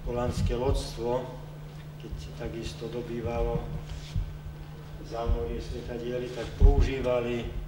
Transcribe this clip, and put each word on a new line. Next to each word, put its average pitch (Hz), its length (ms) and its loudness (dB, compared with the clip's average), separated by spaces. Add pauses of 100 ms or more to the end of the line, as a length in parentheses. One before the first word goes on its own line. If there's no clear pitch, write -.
holandské 120 500 2
lodstvo, 120 680 0 (760)
keď - 460 -8
takisto 113 420 -6
dobývalo 117 720 0 (1500)
zámorie, 117 480 0
svetadiely, 123 760 -4
tak 113 220 -4
používali 120 960 6 (180)